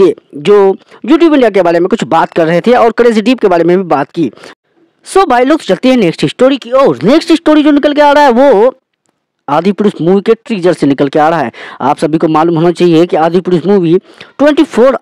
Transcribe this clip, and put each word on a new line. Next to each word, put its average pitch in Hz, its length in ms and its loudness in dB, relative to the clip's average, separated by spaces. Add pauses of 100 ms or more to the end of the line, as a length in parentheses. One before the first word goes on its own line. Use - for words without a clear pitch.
दे, 175 80 4 (400)
जो 208 80 4 (480)
YouTube 302 280 2
India 247 160 2
के 190 200 0
बारे 170 100 0
में 180 80 -2
कुछ 208 160 -2 (140)
बात 160 160 -2
कर 170 120 0
रहे 170 140 0
थे 233 220 0
और 233 180 2
Crazy 233 220 2
डीप 240 180 -2
के 214 80 0
बारे 170 160 2
में 175 120 2
भी 185 200 -4
बात 143 160 -6
की। 156 180 -4 (760)
So 381 240 0
भाई 247 140 2
लोग, 294 200 0
चलते 190 240 -2
हैं 254 80 2
नेक्स्ट 170 380 -2
story 262 220 0 (100)
की 233 60 -8 (120)
ओर। 139 180 -2
Next 302 320 0
story 311 280 0
जो 285 180 2
निकल 294 140 -2
के 285 60 -2
आ 294 120 4
रहा 294 120 4
है 247 160 2
वो 254 400 2 (680)
आदि 165 240 -2
पुरुष 202 280 -2
movie 185 260 0
के 226 80 2 (100)
teaser 180 280 -2
से 156 140 -2
निकल 139 220 -2
के 147 100 -4
आ 151 100 2
रहा 165 120 0
है। 120 100 -4 (300)
आप 143 180 -2
सभी 160 200 -4
को 165 100 -2
मालूम 170 280 0
होना 170 160 0
चाहिए 170 340 2
कि 175 100 -4
आदि 165 240 0
पुरुष 170 260 -4
movie 180 320 0 (400)
ट्वेंटी 294 260 2
फ़ोर 254 380 0